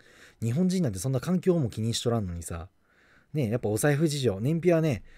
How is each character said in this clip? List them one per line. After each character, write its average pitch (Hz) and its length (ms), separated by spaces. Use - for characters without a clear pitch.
日 117 80
本 180 180
人 180 140
な 135 60
ん 101 40
て 95 60
そ 131 100
ん - 20
な 131 80
環 180 200
境 175 180
も 131 120
気 - 120
に 113 140
し - 60
と 117 100
ら 117 80
ん 101 80
の 87 80
に 82 80
さ。 85 260
ね、 143 160
や 117 80
っ - 20
ぱ 110 100
お 107 80
財 147 180
布 156 120
事 143 140
情。 101 180
燃 113 180
費 170 140
は 160 100
ね、 143 220